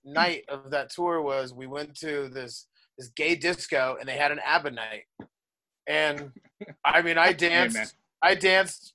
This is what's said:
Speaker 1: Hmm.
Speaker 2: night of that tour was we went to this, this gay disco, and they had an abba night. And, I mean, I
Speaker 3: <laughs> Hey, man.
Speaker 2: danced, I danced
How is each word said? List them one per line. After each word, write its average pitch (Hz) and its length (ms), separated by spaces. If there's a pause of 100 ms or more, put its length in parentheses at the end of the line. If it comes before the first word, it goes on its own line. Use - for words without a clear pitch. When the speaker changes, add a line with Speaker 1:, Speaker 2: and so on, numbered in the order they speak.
Speaker 1:
Hmm. 139 100
Speaker 2:
night 165 360
of 135 220
that 139 200
tour 170 300
was 135 320
we 131 120
went 147 360
to 147 280
this, 123 380 (320)
this 123 100
gay 156 260
disco, 143 640
and 135 80
they 135 100
had 143 140
an 147 140
abba 151 240
night. 110 360 (840)
And, 147 440 (540)
I 151 160
mean, 165 160
I 170 100
Speaker 3:
<laughs> 170 120
Hey, 170 100
man. 170 240
Speaker 2:
danced, 110 220 (260)
I 185 140
danced 185 600